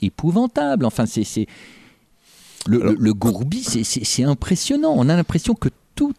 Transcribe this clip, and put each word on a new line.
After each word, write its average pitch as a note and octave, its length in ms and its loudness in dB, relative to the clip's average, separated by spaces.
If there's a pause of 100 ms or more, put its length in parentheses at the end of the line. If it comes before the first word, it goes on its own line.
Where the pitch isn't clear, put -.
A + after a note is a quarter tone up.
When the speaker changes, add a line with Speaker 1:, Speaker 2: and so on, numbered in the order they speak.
Speaker 1:
épouvantable. A3+ 840 0
Enfin, A2+ 220 0
c'est, G#2+ 160 -2
c'est, G#2+ 240 -4 (1200)
le, A2+ 160 2
Speaker 2:
Alors - 120 2
Speaker 1:
le, - 40 -2
le G#2+ 160 2
gourbi, A#2 480 -2
c'est, - 220 -2
c'est, A#2+ 200 -4
c'est B2 200 0
impressionnant. C#4+ 720 0
On D3+ 120 4
a E3 60 4
l'impression F3 400 0
que - 140 -2 (280)
tout D4 220 0